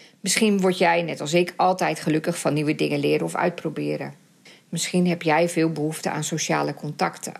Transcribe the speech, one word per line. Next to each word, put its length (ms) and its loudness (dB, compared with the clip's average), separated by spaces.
Misschien 400 2
word 180 2
jij, 240 4
net 180 -6
als 140 -4
ik, 220 2
altijd 440 2
gelukkig 380 0
van 160 0
nieuwe 200 0
dingen 260 0
leren 260 2
of 80 -6
uitproberen. 800 -4
Misschien 400 0
heb 140 0
jij 260 4
veel 220 2
behoefte 400 -4
aan 140 -4
sociale 500 -2
contacten, 640 -6